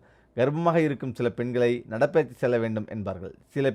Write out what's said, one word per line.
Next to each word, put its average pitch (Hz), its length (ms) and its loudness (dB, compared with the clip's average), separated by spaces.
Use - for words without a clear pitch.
கர்ப்பமாக 160 500 2
இருக்கும் 131 320 -4
சில 120 100 0
பெண்களை 120 340 2
நடப்பயிற்சி 123 480 2
செல்ல 123 240 2
வேண்டும் 110 300 -4
என்பார்கள், 92 380 -8
சில 139 200 2